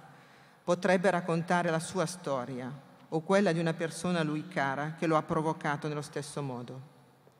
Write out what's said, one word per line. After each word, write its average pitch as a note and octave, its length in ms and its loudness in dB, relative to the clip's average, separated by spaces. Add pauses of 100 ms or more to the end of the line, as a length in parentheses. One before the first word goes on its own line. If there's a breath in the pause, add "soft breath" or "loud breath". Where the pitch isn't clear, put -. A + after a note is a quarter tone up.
(640 loud breath)
potrebbe F3+ 480 4
raccontare F3 580 2
la D#3+ 100 2
sua E3 280 -2
storia B2+ 600 -6 (400)
o D#3 120 -2
quella G3 300 4
di E3 80 2
una E3 140 2
persona E3+ 460 -2
a D#3 40 2
lui D3+ 240 -2
cara C#3+ 500 -2
che E3+ 80 -2
lo D#3+ 100 4
ha D3+ 60 4
provocato D#3 640 -2
nello D3 140 -4
stesso C#3+ 400 -8
modo. B2+ 400 -8 (580)